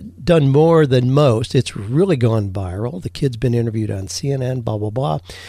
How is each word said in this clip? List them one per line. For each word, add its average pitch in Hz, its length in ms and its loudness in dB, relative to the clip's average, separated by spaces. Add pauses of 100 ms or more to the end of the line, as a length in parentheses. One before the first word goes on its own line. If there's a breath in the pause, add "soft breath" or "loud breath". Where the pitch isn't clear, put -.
(240)
done 151 260 4
more 156 380 6
than 127 240 2
most. 131 420 2
It's - 240 0
really 143 380 0
gone 113 340 0
viral. 95 500 -6
The 101 120 -10
kid's 123 260 -4
been 117 160 -2
interviewed 113 380 -2
on 95 160 -6
C 139 240 -6
N 135 100 -4
N, 127 200 -4
blah, 110 180 -4
blah, 107 100 -4
blah. 139 300 -4 (300 loud breath)